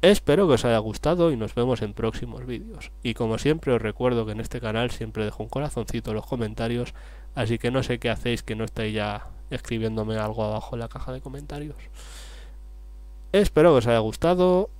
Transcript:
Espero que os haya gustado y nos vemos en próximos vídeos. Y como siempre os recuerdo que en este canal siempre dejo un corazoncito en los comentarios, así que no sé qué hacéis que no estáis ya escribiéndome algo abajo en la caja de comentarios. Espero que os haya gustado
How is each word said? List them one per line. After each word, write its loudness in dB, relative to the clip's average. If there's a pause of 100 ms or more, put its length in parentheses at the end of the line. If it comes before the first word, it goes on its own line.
Espero 6
que 8
os 4
haya 4
gustado 2
y 0
nos -4
vemos 2
en -4
próximos -4
vídeos. -10 (100)
Y -2
como 0
siempre 2
os 4
recuerdo 0
que -6
en -6
este -6
canal 0
siempre -4
dejo -6
un -8
corazoncito -4
en -2
los -6
comentarios, -2 (400)
así 0
que 0
no 2
sé -2
qué -2
hacéis -2
que -6
no -4
estáis -4
ya -4 (240)
escribiéndome -2
algo -2
abajo -4
en -6
la -8
caja -8
de -10
comentarios. -10 (1600)
Espero 8
que 10
os 4
haya 6
gustado 4 (120)